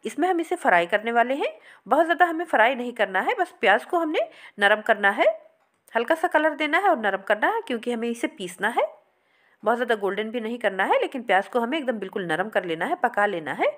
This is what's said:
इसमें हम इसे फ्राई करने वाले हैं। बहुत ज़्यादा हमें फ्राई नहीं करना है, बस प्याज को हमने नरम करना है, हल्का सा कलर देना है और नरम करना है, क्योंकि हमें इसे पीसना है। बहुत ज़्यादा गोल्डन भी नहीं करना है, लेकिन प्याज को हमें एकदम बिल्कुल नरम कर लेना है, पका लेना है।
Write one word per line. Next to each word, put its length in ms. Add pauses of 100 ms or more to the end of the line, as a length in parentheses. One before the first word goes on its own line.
इसमें 240
हम 120
इसे 180
फ्राई 280
करने 260
वाले 220
हैं। 180 (340)
बहुत 180
ज़्यादा 220
हमें 200
फ्राई 300
नहीं 180
करना 260
है, 140
बस 260
प्याज 240
को 140
हमने 300 (300)
नरम 240
करना 300
है, 140 (680)
हल्का 220
सा 140
कलर 260
देना 240
है 100
और 100
नरम 240
करना 260
है, 140
क्योंकि 300
हमें 160
इसे 200
पीसना 420
है। 120 (800)
बहुत 140
ज़्यादा 200
गोल्डन 340
भी 100
नहीं 180
करना 260
है, 160
लेकिन 220
प्याज 260
को 120
हमें 180
एकदम 200
बिल्कुल 280
नरम 220
कर 160
लेना 200
है, 120
पका 300
लेना 280
है। 240